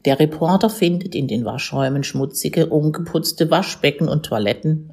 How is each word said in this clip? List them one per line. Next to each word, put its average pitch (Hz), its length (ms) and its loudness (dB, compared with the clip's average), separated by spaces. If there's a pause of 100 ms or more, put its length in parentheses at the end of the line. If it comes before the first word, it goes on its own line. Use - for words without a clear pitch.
Der 135 160 2
Reporter 165 500 4
findet 175 460 -2
in 139 140 -2
den 240 160 -2
Waschräumen 135 580 -2
schmutzige, - 640 -2
ungeputzte 160 840 0
Waschbecken 160 600 0
und 151 160 -2
Toiletten, 135 680 -2